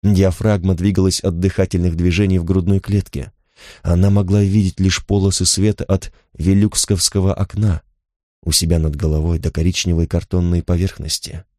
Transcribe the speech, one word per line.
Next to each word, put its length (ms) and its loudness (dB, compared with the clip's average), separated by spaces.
Диафрагма 720 2
двигалась 460 0
от 200 -4
дыхательных 560 0
движений 420 2
в 60 -2
грудной 360 0
клетке. 520 -6
Она 280 2
могла 320 2
видеть 380 2
лишь 240 0
полосы 400 0
света 400 0
от 280 -2
велюксковского 1000 0
окна 480 -2
у 100 -4
себя 260 0
над 180 -2
головой 420 0
до 120 -4
коричневой 560 0
картонной 560 -2
поверхности. 840 -4